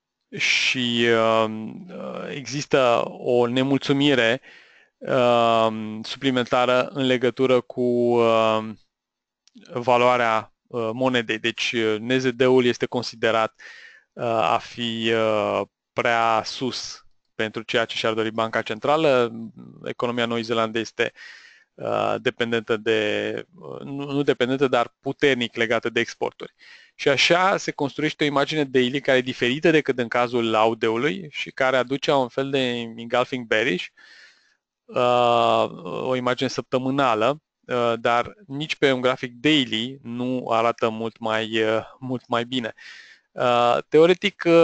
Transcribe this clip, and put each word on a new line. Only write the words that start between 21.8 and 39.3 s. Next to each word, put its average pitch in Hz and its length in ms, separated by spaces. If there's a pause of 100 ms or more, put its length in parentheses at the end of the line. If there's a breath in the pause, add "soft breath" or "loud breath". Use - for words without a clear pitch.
dependentă 117 580
de, 107 800
uh, - 260
nu, 143 320
nu 143 100
dependentă, 135 460
dar 120 320
puternic 135 560
legată 113 320
de 117 120
exporturi. - 540 (400 loud breath)
Și - 140
așa 175 480
se - 140
construiește 147 540
o - 20
imagine 143 380
daily 131 360
care 131 180
e 127 40
diferită 127 480
decât 139 280
în 120 100
cazul 117 460
audeului 113 760
și - 200
care 131 260
aduce 131 360
un 131 160
fel 139 220
de 139 80 (380)
engulfing 120 500
bearish, 117 400 (960 loud breath)
uh, 120 840 (160)
o 127 320
imagine 123 340
săptămânală, 131 920 (240)
uh, 120 320
dar 120 360 (120)
nici 143 300
pe 139 160
un 127 80
grafic 127 320